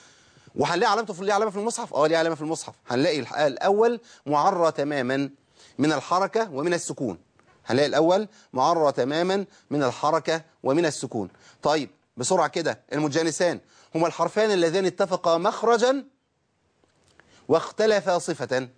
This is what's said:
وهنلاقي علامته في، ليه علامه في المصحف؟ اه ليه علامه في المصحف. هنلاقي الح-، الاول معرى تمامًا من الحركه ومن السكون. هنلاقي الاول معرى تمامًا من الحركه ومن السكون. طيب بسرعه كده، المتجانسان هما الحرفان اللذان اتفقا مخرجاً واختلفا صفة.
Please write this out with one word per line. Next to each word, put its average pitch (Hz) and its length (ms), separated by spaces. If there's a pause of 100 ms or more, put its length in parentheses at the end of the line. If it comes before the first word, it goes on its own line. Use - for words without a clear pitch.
(560)
وهنلاقي 175 360
علامته 214 220
في، 180 120
ليه 208 80
علامه 208 180
في 185 60
المصحف؟ 226 360
اه 147 140
ليه 165 100
علامه 165 180
في 139 60
المصحف. 156 320 (140)
هنلاقي 147 320
الح-، - 180
الاول 202 640 (260)
معرى 160 460
تمامًا 139 580 (480)
من 156 160
الحركه 190 600
ومن 160 200
السكون. 131 440 (480)
هنلاقي 135 220
الاول 175 400 (260)
معرى 147 380
تمامًا 170 540 (240)
من 143 140
الحركه 156 580 (220)
ومن 147 220
السكون. 117 440 (320)
طيب 151 280 (280)
بسرعه 156 300
كده، 143 320 (140)
المتجانسان 151 680 (360)
هما 165 120
الحرفان 202 440
اللذان 180 340
اتفقا 170 520
مخرجاً 233 680 (1400)
واختلفا 185 720
صفة. 127 580